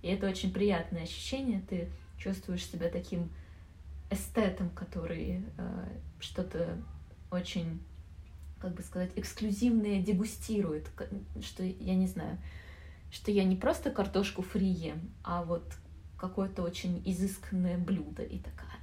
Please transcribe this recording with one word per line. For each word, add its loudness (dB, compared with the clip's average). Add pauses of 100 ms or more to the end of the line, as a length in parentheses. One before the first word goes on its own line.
И -2
это 2
очень 0
приятное 4
ощущение, 0
ты -2 (300)
чувствуешь -2
себя -2
таким -2 (800)
эстетом, 2
который, -4 (120)
э, -4 (320)
что-то -2 (540)
очень, 0 (800)
как -2
бы -8
сказать, -2
эксклюзивное 4
дегустирует, 2
к-, -8 (320)
что, -6
я 0
не 6
знаю, -2 (720)
что -2
я 8
не 8
просто 4
картошку 2
фри 2
ем, 2 (220)
а 0
вот 0 (540)
какое-то 0
очень 0
изысканное 2
блюдо, 0
и -4
такая -8